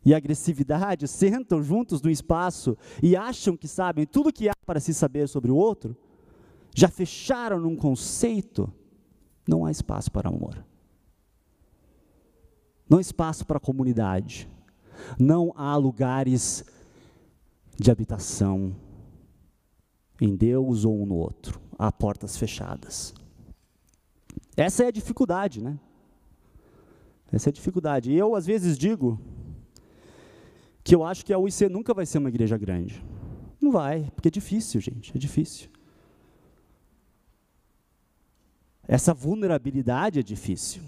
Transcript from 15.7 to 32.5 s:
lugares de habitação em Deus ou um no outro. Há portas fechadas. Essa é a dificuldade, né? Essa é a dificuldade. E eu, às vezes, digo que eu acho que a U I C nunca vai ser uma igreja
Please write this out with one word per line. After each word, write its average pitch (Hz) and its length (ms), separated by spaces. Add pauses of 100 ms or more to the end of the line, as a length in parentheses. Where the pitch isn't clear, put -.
lugares 131 880 (1120)
de 110 120
habitação 98 840 (1500)
em 101 160
Deus 120 480
ou 110 160
um 101 60
no 98 80
outro. - 460 (180)
Há 107 140
portas - 440
fechadas. - 800 (1400)
Essa 190 280
é 247 40
a 240 40
dificuldade, 196 680
né? 143 160 (1500)
Essa 117 160
é - 20
a 143 40
dificuldade. 151 560
E 147 60
eu, 214 200
às 170 100
vezes, 180 320
digo 135 420 (1600)
que - 120
eu 165 80
acho 175 220
que - 80
a 190 60
U 190 100
I 185 40
C 202 160
nunca 208 260
vai 185 120
ser 156 120
uma 139 100
igreja 113 280